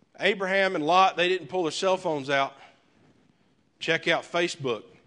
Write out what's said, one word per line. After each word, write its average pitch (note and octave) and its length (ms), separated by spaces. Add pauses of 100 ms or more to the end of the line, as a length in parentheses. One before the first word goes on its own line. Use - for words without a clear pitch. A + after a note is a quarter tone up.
(180)
Abraham F#3+ 560
and D#3 100
Lot, F3+ 320
they F3 120
didn't F3+ 180
pull F3+ 160
their D#3 80
cell F#3+ 260
phones D#3 320
out, C#3 260 (1200)
check D#3+ 300
out D3+ 160
Facebook. C#3+ 580 (240)